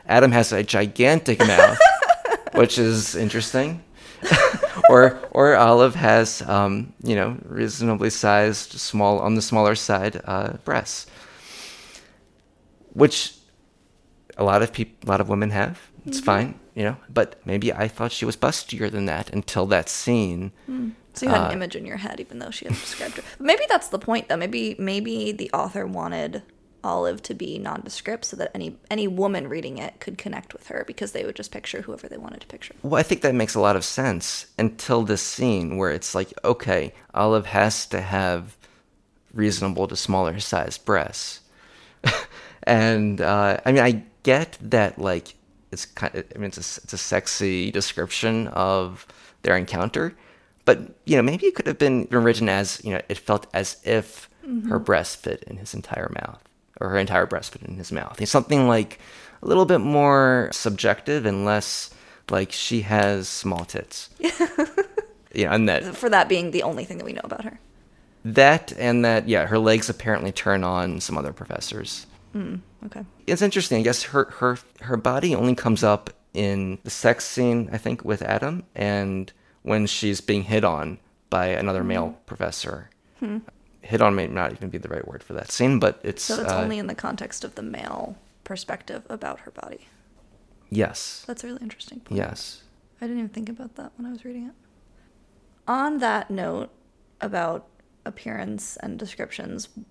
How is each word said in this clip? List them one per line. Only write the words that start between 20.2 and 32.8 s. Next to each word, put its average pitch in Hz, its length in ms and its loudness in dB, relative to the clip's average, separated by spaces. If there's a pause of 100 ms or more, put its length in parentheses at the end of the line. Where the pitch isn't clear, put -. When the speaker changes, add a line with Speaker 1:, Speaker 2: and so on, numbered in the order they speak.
Speaker 2:
Mm. 254 220 -6 (220)
So - 120 -8
you 262 60 2
had 180 100 4
an 170 60 0
Speaker 1:
Uh, - 60 -2
Speaker 2:
image 185 220 -8
in - 100 -12
your - 120 -12
head, 196 220 -10
even - 200 -14
though - 120 -12
she - 140 -12
hadn't - 140 -4
described - 380 -10
her. - 60 -14 (160)
Maybe 320 280 2
that's 403 220 0
the 196 100 -4
point, 220 300 -4
though. - 80 0
Maybe, 214 420 -4
maybe 214 540 -4
the 202 180 -10
author 190 340 -4
wanted 170 580 -8 (400)
Olive - 400 -4
to - 100 -10
be - 240 -10
nondescript - 640 -10
so - 140 -10
that - 160 -6
any, 165 240 -10 (120)
any 208 180 -2
woman 190 420 -2
reading 143 300 -10
it - 200 -12
could - 180 -14
connect - 360 -12
with - 140 -20
her - 200 -8
because - 240 -10
they - 140 -6
would - 100 -8
just - 160 -14
picture - 300 -12
whoever - 260 -14
they - 100 -16
wanted - 240 -16
to - 60 -20
picture. - 360 -20